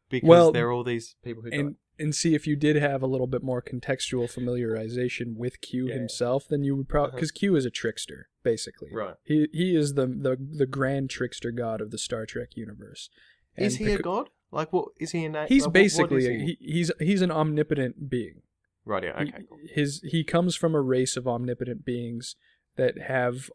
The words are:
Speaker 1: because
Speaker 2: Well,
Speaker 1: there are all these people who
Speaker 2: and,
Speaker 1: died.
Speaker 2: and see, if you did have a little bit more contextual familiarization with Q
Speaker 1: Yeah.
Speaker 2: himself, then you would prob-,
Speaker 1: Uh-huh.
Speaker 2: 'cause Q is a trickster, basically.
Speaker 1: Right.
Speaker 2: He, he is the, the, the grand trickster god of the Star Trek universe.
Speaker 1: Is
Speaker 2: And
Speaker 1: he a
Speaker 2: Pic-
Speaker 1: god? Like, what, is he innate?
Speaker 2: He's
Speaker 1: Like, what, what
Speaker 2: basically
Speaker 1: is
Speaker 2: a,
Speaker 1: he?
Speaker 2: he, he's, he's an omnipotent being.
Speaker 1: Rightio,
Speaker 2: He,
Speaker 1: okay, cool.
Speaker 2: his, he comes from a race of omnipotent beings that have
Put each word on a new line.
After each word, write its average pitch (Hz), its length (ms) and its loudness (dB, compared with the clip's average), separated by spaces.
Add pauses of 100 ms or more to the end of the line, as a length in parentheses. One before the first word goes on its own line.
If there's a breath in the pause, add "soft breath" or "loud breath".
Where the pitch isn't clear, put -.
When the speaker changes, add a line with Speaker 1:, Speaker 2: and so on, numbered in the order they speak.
Speaker 1:
because 131 180 2
Speaker 2:
Well, 165 260 12
Speaker 1:
there 120 160 2
are - 20 0
all 120 140 -2
these 120 360 -4
people 113 220 -12
who 120 80 -10
Speaker 2:
and, 143 180 -2
Speaker 1:
died. - 60 -12 (240)
Speaker 2:
and 151 160 -2
see, 165 180 2
if 147 140 0
you 151 80 2
did 151 220 4
have 139 240 0
a 131 60 -2
little 127 200 0
bit 127 160 -2
more 127 180 -2
contextual 127 720 -4
familiarization 120 1040 -4
with 120 240 -6
Q 127 280 -4
Speaker 1:
Yeah. 113 80 -4
Speaker 2:
himself, 123 520 -2
then 143 160 0
you 139 140 0
would 135 100 -4
prob-, 143 220 2
Speaker 1:
Uh-huh. 131 80 -10
Speaker 2:
'cause 156 140 -2
Q 196 260 2
is 131 80 2
a 117 60 -2
trickster, - 580 -8 (120)
basically. - 520 -2
Speaker 1:
Right. 101 300 -6
Speaker 2:
He, 151 280 2
he 175 240 2
is 147 200 2
the, 135 100 4
the, 131 340 0
the 143 280 0
grand 135 420 0
trickster - 420 -6
god 113 300 -4
of 107 100 -8
the 110 60 -10
Star 110 280 -6
Trek 120 300 -8
universe. 104 540 -14 (480 soft breath)
Speaker 1:
Is 208 180 0
Speaker 2:
And 214 100 -4
Speaker 1:
he 208 80 4
a 196 40 2
Speaker 2:
Pic- - 80 -2
Speaker 1:
god? 196 240 -2 (260)
Like, 156 180 -4
what, 180 160 0 (100)
is 165 120 -8
he 170 140 -2
innate? 151 240 -4
Speaker 2:
He's 175 140 6
Speaker 1:
Like, 147 40 2
what, - 20 2
what 165 40 -4
Speaker 2:
basically 170 500 6
Speaker 1:
is 123 40 2
Speaker 2:
a, 123 60 2
Speaker 1:
he? 139 260 -2
Speaker 2:
he, - 140 -8
he's, 170 260 0
he's 185 220 2
an 180 100 2
omnipotent 151 800 0
being. 117 320 -4 (460)
Speaker 1:
Rightio, 95 360 -2
Speaker 2:
He, 147 60 -4
Speaker 1:
okay, - 200 -16
cool. - 80 -20 (160)
Speaker 2:
his, 143 300 -2
he 160 200 -2
comes 175 320 0
from 160 200 0
a 147 60 2
race 131 360 2
of 123 100 -4
omnipotent 120 580 -4
beings 120 500 -6 (420)
that 127 240 0
have 127 540 -4